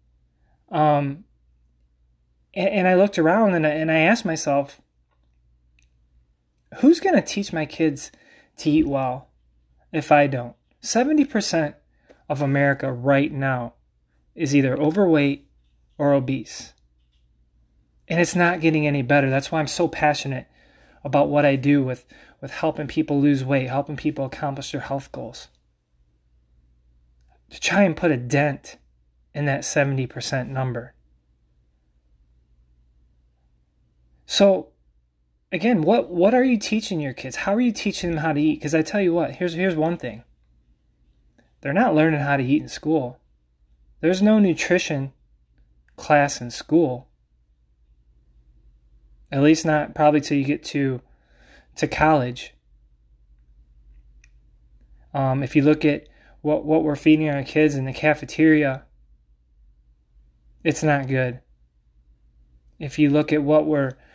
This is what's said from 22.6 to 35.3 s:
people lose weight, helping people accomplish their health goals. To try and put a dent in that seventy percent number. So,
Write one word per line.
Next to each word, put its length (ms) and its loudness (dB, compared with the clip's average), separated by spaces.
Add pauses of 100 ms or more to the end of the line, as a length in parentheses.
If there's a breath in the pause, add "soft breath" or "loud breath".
people 340 -2
lose 240 2
weight, 240 -2
helping 260 -4
people 300 -4
accomplish 480 -8
their 80 -8
health 320 -8
goals. 340 -14 (2000)
To 80 -20
try 240 2
and 120 2
put 140 0
a 80 0
dent 600 -2 (540)
in 140 -6
that 180 -2
seventy 440 -2
percent 420 -8
number. 460 -6 (3250)
So, 440 2 (800)